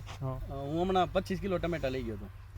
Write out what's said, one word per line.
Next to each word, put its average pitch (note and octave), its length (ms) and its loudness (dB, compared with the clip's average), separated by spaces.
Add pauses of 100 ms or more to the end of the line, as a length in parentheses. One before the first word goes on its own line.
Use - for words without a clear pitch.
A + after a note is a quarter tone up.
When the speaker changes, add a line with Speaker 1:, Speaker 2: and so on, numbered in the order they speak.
(200)
Speaker 1:
હા. C3 160 -2 (140)
Speaker 2:
અ, C#3+ 40 -4
હું C#3+ 280 0
હમણાં F#3 300 4
પચીસ F#3+ 280 2
કિલો F3+ 180 2
ટમેટા D#3+ 300 0
લઈ C3 140 0
ગયો A2+ 140 -4
હતો, G2 120 -8 (280)